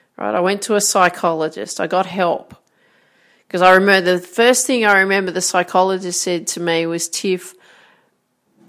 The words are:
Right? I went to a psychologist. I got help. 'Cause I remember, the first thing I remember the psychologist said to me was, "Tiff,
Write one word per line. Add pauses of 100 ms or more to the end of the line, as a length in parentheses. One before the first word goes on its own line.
(160)
Right?
I
went
to
a
psychologist.
I
got
help. (920)
'Cause
I
remember,
the
first
thing
I
remember
the
psychologist
said
to
me
was,
"Tiff, (1160)